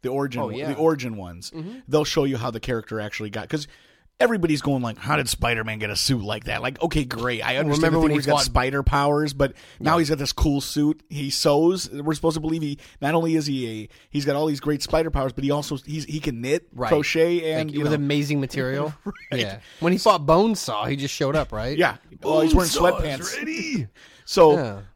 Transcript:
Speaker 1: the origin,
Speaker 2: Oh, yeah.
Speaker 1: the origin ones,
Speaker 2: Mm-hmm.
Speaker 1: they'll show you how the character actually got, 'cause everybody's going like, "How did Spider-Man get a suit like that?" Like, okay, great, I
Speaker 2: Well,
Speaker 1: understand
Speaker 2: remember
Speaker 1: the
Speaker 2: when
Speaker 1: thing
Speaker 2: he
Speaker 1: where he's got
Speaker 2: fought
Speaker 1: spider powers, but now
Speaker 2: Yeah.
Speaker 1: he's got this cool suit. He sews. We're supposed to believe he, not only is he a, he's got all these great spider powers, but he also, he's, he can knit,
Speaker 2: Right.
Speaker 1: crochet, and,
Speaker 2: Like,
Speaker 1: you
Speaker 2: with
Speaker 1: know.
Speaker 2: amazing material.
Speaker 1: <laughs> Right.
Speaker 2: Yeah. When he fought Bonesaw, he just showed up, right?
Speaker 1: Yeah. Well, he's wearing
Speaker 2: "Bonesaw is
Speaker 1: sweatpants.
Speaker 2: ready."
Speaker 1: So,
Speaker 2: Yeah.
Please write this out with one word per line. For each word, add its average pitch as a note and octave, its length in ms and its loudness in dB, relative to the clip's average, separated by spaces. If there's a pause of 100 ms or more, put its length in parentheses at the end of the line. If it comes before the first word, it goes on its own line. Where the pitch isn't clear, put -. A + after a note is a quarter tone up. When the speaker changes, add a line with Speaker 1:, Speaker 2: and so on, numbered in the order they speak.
Speaker 1:
the B2+ 60 -4
origin, C3+ 340 -4
Speaker 2:
Oh, A#2 60 -6
yeah. B2+ 220 -6
Speaker 1:
the C3+ 40 -4
origin C#3 420 0
ones, F2+ 320 -14
Speaker 2:
Mm-hmm. F3+ 380 -12
Speaker 1:
they'll D3+ 180 4
show - 200 0
you C3+ 120 -2
how A#2 140 -4
the A2+ 80 -8
character A2+ 400 -6
actually G#2+ 320 -8
got, G#2+ 180 -10
'cause D3 180 -6 (520)
everybody's E3+ 420 2
going C3+ 220 0
like, A2+ 160 -6
"How D3 160 -2
did C#3 120 -2
Spider-Man A2+ 520 -2
get G#2+ 100 -4
a G2+ 60 -4
suit B2+ 280 0
like G#2+ 200 -6
that?" A2 180 -6
Like, C3 220 -6
okay, D#3 200 0
great, A#2 380 -4
I B2 120 0
Speaker 2:
Well, C3+ 80 0
Speaker 1:
understand D3 240 2
Speaker 2:
remember D#3 100 4
Speaker 1:
the E3 60 4
Speaker 2:
when - 0 -
Speaker 1:
thing D#3 100 4
Speaker 2:
he - 20 2
Speaker 1:
where D3 60 2
he's C3+ 80 -4
got D3 80 4
Speaker 2:
fought C#3+ 100 2
Speaker 1:
spider C3+ 380 0
powers, D3 500 2
but C3+ 200 0 (260)
now D3+ 160 2
Speaker 2:
Yeah. E3+ 60 4
Speaker 1:
he's D3 80 0
got D3 100 0
this - 140 -4
cool C#3+ 280 2
suit. D3+ 480 0
He C#3+ 220 -6
sews. E3 600 2
We're D3 220 -4
supposed D#3+ 220 0
to D#3+ 60 -4
believe D#3+ 200 -2
he, C#3+ 160 -6 (240)
not C#3+ 140 0
only E3 200 2
is D3+ 120 0
he C3 200 -4 (180)
a, - 40 -20 (220)
he's D3 120 -2
got C#3 120 0
all D3+ 100 0
these D3 140 0
great D3 240 -2
spider D#3+ 260 0
powers, C3+ 240 -2
but C3+ 100 -6
he C#3 60 0
also, C#3+ 280 -2
he's, D3 280 -8
he D3+ 140 -6
can B2+ 220 -4
knit, D3 340 -2
Speaker 2:
Right. B2 140 -4
Speaker 1:
crochet, D#3+ 640 2
and, D#3 180 -2
Speaker 2:
Like, C#3+ 40 -6
Speaker 1:
you D3+ 60 -2
Speaker 2:
with D3 100 0
Speaker 1:
know. D#3 40 2
Speaker 2:
amazing D3 440 0
material. C#3 600 -4
Speaker 1:
<laughs> - 40 -20 (280)
Right. B2+ 100 -2
Speaker 2:
Yeah. G2+ 180 -6 (200)
When F3 140 2
he F#3 40 2
fought F3+ 300 2
Bonesaw, D#3+ 640 2
he C#3 80 -2
just C#3 180 -6
showed C#3+ 200 0
up, D3+ 160 -2
right? A#2 260 -4
Speaker 1:
Yeah. D#3+ 180 2 (260)
Well, D#3 200 2
he's D#3+ 120 4
wearing F3 160 6
Speaker 2:
"Bonesaw E3 320 4 (160)
is E3 40 -8 (100)
Speaker 1:
sweatpants. - 60 -8
Speaker 2:
ready." D4+ 500 -4 (380)
Speaker 1:
So, E3 320 8
Speaker 2:
Yeah. A2 220 -4 (160)